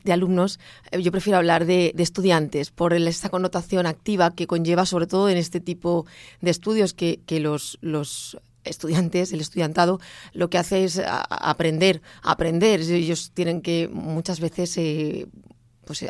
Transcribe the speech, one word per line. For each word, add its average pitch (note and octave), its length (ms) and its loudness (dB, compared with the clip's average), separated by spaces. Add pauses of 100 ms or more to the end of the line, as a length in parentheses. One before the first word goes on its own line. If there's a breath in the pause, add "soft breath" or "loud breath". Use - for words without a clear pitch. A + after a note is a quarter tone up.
de F#3+ 100 0
alumnos, F3+ 460 2 (320 loud breath)
eh, F3+ 120 -2
yo F3 80 2
prefiero F#3+ 260 2
hablar E3+ 280 4
de, F3+ 280 4
de E3+ 100 0
estudiantes, D#3+ 680 0
por E3+ 220 0
el, E3+ 140 2
esa E3+ 220 -4
connotación F3+ 560 -2
activa F3 480 0
que F3 140 -6
conlleva, E3+ 400 2
sobre E3+ 180 0
todo F#3+ 240 2
en F3+ 80 2
este E3+ 220 -2
tipo F3 460 -2 (360 loud breath)
de F3 100 0
estudios, G3+ 440 0
que, E3 320 -2
que D#3+ 120 -2
los, D3+ 420 -4
los D3+ 560 -6 (260)
estudiantes, F3 720 -2
el D#3 80 -4
estudiantado, E3+ 580 0 (340 loud breath)
lo F3+ 160 -2
que F3+ 80 0
hace F#3+ 260 2
es F3 160 -2
a-, - 200 -2
a-, - 320 -4
aprender, D#3+ 500 2 (220 loud breath)
aprender. E3+ 580 2
Ellos E3 520 -2
tienen E3+ 280 -2
que E3+ 300 -2
muchas D#3+ 480 -4
veces, E3+ 380 -4
eh, D3+ 500 -2 (580)
pues, - 240 -10